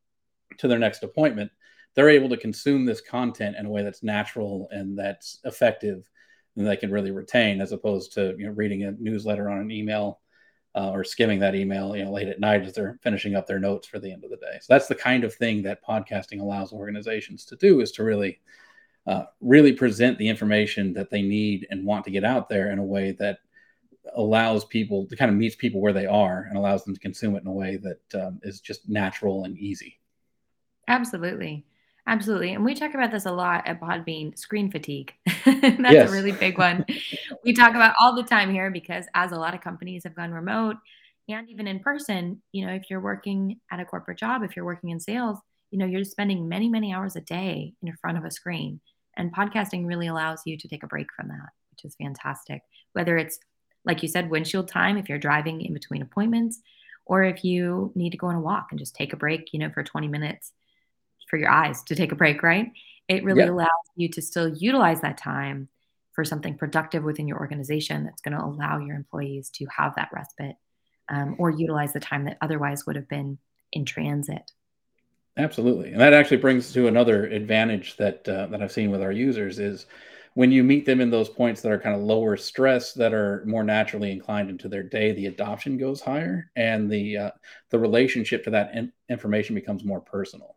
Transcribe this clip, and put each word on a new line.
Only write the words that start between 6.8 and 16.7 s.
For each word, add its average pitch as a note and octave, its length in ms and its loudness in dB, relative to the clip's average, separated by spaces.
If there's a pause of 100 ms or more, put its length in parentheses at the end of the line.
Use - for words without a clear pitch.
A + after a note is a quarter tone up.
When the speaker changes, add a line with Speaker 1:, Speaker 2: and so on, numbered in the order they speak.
Speaker 1:
really G2 200 -2
retain, G2 500 0
as F#2+ 100 -6
opposed G2 420 -4
to, F#2+ 240 -2
you G2+ 80 -10
know, G#2+ 60 -8
reading G#2 320 -4
a G2 80 -6
newsletter G#2 580 -4
on G2+ 100 -4
an G#2+ 120 -8
email, G#2+ 480 -4 (560)
uh, F#2+ 160 -4
or G2 120 -4
skimming G#2+ 360 2
that G2 160 2
email, G2 400 -2
you G2 80 -6
know, G2 80 -6
late - 160 -4
at - 120 -8
night G#2 240 4
as F#2+ 100 -12
they're F#2+ 280 -6
finishing G2+ 340 -2
up F#2+ 120 -4
their G2 120 -2
notes G2+ 280 -4
for G#2 120 -12
the F#2+ 120 -12
end - 120 -18
of - 60 -16
the - 80 -14
day. - 240 -12
So - 120 4
that's C#3 140 8
the C3 80 -2
kind B2+ 280 0
of G#2+ 100 -4
thing A2 300 0
that G2 200 -8
podcasting G#2+ 580 -6
allows G2+ 320 -6